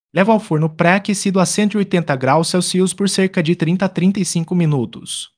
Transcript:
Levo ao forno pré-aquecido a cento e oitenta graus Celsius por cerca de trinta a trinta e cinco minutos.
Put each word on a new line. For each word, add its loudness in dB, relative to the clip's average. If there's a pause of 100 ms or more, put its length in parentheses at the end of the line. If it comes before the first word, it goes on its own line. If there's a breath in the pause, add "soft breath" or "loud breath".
(120)
Levo 2
ao 2
forno 0
pré-aquecido 0
a 4
cento 0
e 0
oitenta 0
graus 2
Celsius 0
por -2
cerca 0
de 2
trinta 0
a 2
trinta 0
e -2
cinco -2
minutos. -2